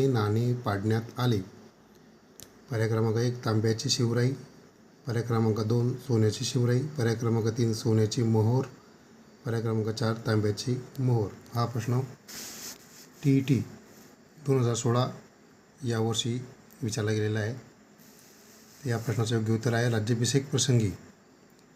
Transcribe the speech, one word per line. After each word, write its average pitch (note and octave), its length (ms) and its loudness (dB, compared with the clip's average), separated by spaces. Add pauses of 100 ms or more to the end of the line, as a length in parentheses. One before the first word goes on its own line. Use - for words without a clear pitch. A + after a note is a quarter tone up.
नाणे A2+ 480 2
पाडण्यात A2 640 -2
आले? A#2+ 180 2 (1300)
पर्याय A2 160 2
क्रमांक A2 300 2
एक, B2 280 0
तांब्याची A2+ 440 2
शिवराई. A#2+ 420 2 (760)
पर्याय A#2 160 -2
क्रमांक A2+ 360 2
दोन, A#2+ 380 0
सोन्याची A2 480 2
शिवराई. B2 360 2 (160)
पर्याय A#2 180 0
क्रमांक A2+ 320 0 (100)
तीन, A2+ 160 2
सोन्याची A2 500 2
मोहोर. A2+ 420 4 (800)
पर्याय A#2 160 -2
क्रमांक A2 280 0
चार, A2 240 0 (140)
तांब्याची G#2+ 480 0 (240)
मोहोर. A#2 300 2 (240)
हा A#2 120 0
प्रश्न A#2+ 340 -2 (1200)
टीईटी C3+ 360 4 (840)
दोन C3+ 140 2
हजार A#2 160 2
सोळा A#2+ 320 2 (800)
यावर्षी A2+ 480 -2 (480)
विचारला G#2+ 300 -2
गेलेला G#2+ 280 0
आहे. A2 160 -4 (1300)
या A#2 80 0
प्रश्नाचं A2+ 380 -2
योग्य A2 180 0
उत्तर A2+ 200 0
आहे, A#2 160 2
राज्याभिषेक A#2 600 0
प्रसंगी A#2+ 420 2 (840)